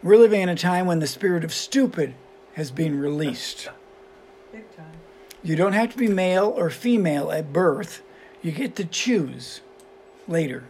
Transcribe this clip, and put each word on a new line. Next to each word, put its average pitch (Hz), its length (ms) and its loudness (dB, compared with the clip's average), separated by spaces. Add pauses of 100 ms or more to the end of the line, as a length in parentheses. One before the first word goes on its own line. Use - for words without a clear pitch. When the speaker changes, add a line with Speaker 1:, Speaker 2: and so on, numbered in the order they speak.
Speaker 1:
We're 196 160 8
living 214 240 8
in 185 80 0
a 175 60 0
time 180 300 0
when 170 140 2
the 156 80 -2
spirit 175 360 -2
of 156 100 -8
stupid 170 600 0 (380)
has 147 180 -8
been 147 280 -2
released. 143 680 -4 (840)
Speaker 2:
Big 220 240 -20
time. 160 180 -20 (500)
Speaker 1:
You 160 140 -2
don't 190 160 4
have 226 180 2
to - 60 -14
be 240 100 2
male 185 480 2
or 170 140 0
female 180 640 0
at 156 200 -4
birth. 147 500 0 (400)
You 165 120 -6
get 240 240 -6
to 202 80 -6
choose 147 760 -4 (680)
later. 160 440 -4